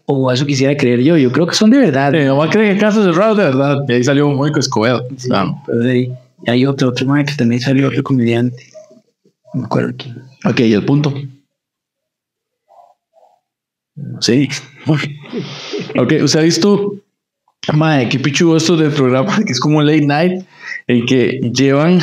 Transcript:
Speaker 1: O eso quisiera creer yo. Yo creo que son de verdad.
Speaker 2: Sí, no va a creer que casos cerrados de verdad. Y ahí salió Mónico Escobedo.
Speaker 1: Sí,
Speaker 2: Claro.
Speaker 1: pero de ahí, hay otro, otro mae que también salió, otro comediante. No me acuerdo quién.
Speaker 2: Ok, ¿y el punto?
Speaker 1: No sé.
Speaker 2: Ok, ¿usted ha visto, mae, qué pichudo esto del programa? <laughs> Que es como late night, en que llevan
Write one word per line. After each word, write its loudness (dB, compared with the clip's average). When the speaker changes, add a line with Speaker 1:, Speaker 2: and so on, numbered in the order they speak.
Speaker 1:
O 0
eso 0
quisiera 2
creer 2
yo. 4
Yo 2
creo 2
que -6
son 4
de 6
verdad. 2
Speaker 2:
Sí, 2
no 2
va 2
a 0
creer 2
que 0
casos 2
cerrados 2
de 2
verdad. 0
Y 0
ahí 2
salió 2
Mónico -2
Escobedo. 0
Speaker 1:
Sí, -10
Speaker 2:
Claro. -2
Speaker 1:
pero -2
de 0
ahí, 0
hay 2
otro, 0
otro -2
mae 0
que -6
también 0
salió, 0
otro -4
comediante. -2
No -6
me -8
acuerdo -4
quién. -16
Speaker 2:
Ok, 0
¿y 4
el 0
punto? 0
Speaker 1:
No -14
sé. 0
Speaker 2:
Ok, 2
¿usted 2
ha 2
visto, 0
mae, 2
qué -2
pichudo 2
esto 0
del 2
programa? 0
<laughs> 0
Que -4
es -4
como 2
late 2
night, -2
en 0
que 0
llevan 2